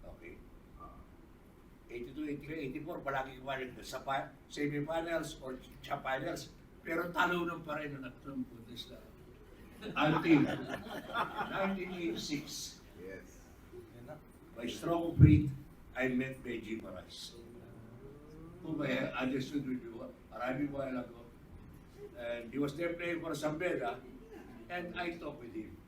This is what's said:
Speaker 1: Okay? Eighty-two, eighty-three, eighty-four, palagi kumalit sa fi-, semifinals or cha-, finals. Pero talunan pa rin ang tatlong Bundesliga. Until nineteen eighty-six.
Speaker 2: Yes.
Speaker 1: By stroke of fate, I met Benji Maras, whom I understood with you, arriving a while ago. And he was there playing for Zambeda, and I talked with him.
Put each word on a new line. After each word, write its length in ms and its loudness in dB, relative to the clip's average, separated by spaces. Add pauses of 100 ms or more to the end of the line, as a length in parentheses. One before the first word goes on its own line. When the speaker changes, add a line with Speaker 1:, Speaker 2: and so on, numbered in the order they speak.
Speaker 1:
Okay? 360 -14 (1500)
Eighty-two, 400 -6
eighty-three, 400 -4
eighty-four, 320 -4
palagi 400 -2
kumalit 400 -4
sa 240 -8
fi-, 240 0 (240)
semifinals 880 0
or 160 -6 (240)
cha-, 240 -4
finals. 480 -2 (320)
Pero 320 0
talunan 480 4
pa 160 -4
rin 160 -6
ang 160 -8
tatlong 320 -6
Bundesliga. 560 -10 (960)
Until 480 10 (1040)
nineteen 480 0
eighty-six. 800 -4 (240)
Speaker 2:
Yes. 400 -12 (1120)
Speaker 1:
By 160 -6
stroke 480 2
of 60 12
fate, 260 12 (480)
I 160 4
met 320 0
Benji 400 -4
Maras, 560 -12 (1300)
whom 180 0
I 320 4
understood 480 2
with 160 -2
you, 220 -8 (340)
arriving 320 0
a 80 -4
while 220 -2
ago. 260 -8 (960)
And 320 -4
he 80 0
was 160 2
there 240 0
playing 240 0
for 80 -2
Zambeda, 640 2 (720)
and 300 -4
I 240 -2
talked 180 -6
with 160 -10
him. 160 -6 (160)